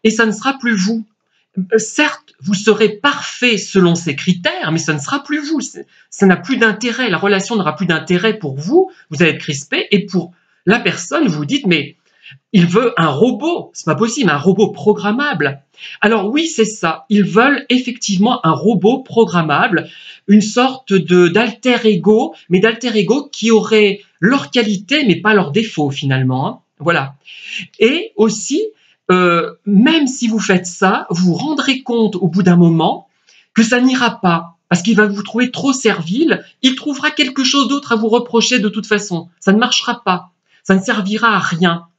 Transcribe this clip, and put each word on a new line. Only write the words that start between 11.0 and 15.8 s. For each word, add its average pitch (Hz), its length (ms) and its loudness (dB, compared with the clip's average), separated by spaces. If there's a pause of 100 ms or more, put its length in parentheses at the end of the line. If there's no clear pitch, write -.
vous 151 120 -2
vous 147 60 -4
dites, « 269 220 -4
Mais 156 300 0 (560)
il 170 140 6
veut 226 300 0
un 160 120 2
robot, 240 680 0
c'est - 100 -16
pas 156 100 0
possible, 226 360 0
un 143 80 0
robot 185 300 2
programmable. » 208 920 -2 (400)